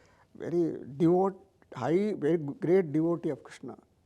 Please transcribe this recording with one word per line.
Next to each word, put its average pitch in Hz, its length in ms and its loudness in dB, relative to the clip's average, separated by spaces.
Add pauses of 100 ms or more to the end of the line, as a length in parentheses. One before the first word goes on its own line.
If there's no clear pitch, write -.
(380)
very 160 380 -2 (220)
devote, 180 360 4 (360)
high, 175 440 0
very 147 240 0 (220)
great 180 320 4
devotee 165 380 0
of 135 120 -4
கிருஷ்ணா. - 320 -16 (320)